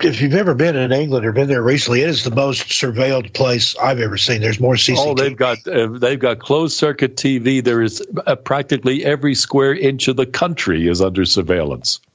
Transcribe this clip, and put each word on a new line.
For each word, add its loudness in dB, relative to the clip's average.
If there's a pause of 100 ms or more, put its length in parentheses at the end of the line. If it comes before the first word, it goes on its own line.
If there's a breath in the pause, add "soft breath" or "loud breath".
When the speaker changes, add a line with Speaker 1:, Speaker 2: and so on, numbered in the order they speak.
Speaker 1:
If 0
you've 0
ever 2
been 2
in 0
England 0
or 0
been 2
there 0
recently, 2
it 0
is -2
the -4
most -2
surveilled -2
place 0
I've 0
ever -2
seen. 0
There's 0
more 4
C 2
C 2
T -
V. 0
Speaker 2:
Oh, 0
they've 0
got, -2
uh, 0 (120)
they've 0
got 0
closed 0
circuit -2
T 0
V. 0
There 2
is, -2 (240)
uh, 2
practically -2
every 0
square 2
inch 0
of 2
the 2
country -2
is 2
under 2
surveillance. -2 (140)